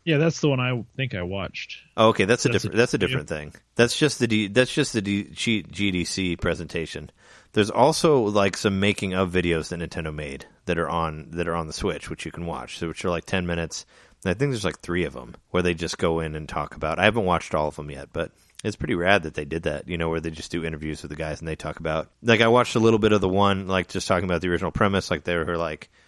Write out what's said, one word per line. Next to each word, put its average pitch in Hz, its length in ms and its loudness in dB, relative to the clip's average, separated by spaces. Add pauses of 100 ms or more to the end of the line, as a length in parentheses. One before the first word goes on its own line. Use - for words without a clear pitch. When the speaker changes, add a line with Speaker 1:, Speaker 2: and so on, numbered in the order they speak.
Speaker 1:
Yeah, 156 140 2
that's 160 220 0
the 156 80 2
one 135 120 0
I 123 240 -4 (120)
think 131 200 -4
I 90 60 -4
watched. 92 560 -8 (180)
Speaker 2:
Oh, 110 140 8
okay, 110 160 2
that's 120 200 4
a - 20 2
Speaker 1:
That's 107 160 0
a 107 40 -4
Speaker 2:
different, - 80 -6
that's 120 180 4
a 139 40 0
Speaker 1:
video. 92 100 2
Speaker 2:
different 78 200 -4
thing. 76 320 -8 (140)
That's 120 240 4
just 147 220 0
the 123 80 2
D, 107 200 2
that's 120 240 4
just 147 200 0
the 110 100 0
D, 101 220 0
G-, 107 400 -2
G 101 260 -2
D 90 140 0
C 90 320 -2
presentation. 80 760 -4 (420)
There's 107 180 2
also, 143 520 4
like, 101 340 2
some 98 240 0
making 101 320 0
of 92 180 0
videos 85 380 0
that 85 100 -6
Nintendo 82 340 -6
made 73 340 -10 (180)
that 85 140 0
are 82 100 0
on, 78 440 -4
that 85 140 -4
are 85 80 -2
on 82 120 -4
the 78 80 -12
Switch, 85 340 -6
which - 160 -12
you 80 80 -10
can 85 140 -10
watch, 67 320 -10
so, 85 100 -6
which - 160 -8
are, 95 60 0
like, 85 160 -2
ten 92 200 -2
minutes. 85 380 -4 (400)
And 92 60 0
I 87 40 0
think 139 180 -2
there's, 107 120 -4
like, 82 160 -4
three 87 240 -2
of 67 100 -6
'em 62 200 -16 (160)
where 90 120 2
they 87 120 2
just 80 240 -4
go 82 220 2
in 78 140 -4
and 78 140 -8
talk 76 260 -6
about, 78 240 -2
I 90 60 6
haven't 107 220 4
watched 87 280 0
all 76 140 2
of 73 100 -8
'em 73 120 -12
yet, 71 200 -14
but 82 220 -6 (320)
it's 104 120 -4
pretty - 180 -4
rad 90 300 4
that 78 100 -10
they 76 100 -4
did 82 200 -6
that, 73 220 -4
you 85 120 -4
know, 82 100 0
where 82 120 -2
they 80 100 -4
just 78 200 -12
do 85 140 -4
interviews 78 380 -6
with 73 80 -12
the 76 60 -10
guys 78 240 -6
and 80 80 -8
they 78 80 -4
talk - 220 -10
about, 80 300 -4 (140)
like, 113 180 6
I 117 80 6
watched 120 260 4
a 120 60 2
little 113 200 6
bit 107 120 6
of 104 80 6
the 95 80 2
one, 98 400 2
like, 92 200 0
just - 200 -4
talking 92 160 2
about 87 160 0
the 90 80 -2
original 87 240 0
premise, 98 380 2
like, 82 140 -2
they 87 120 0
were, 85 220 -2
like, 80 320 -6 (180)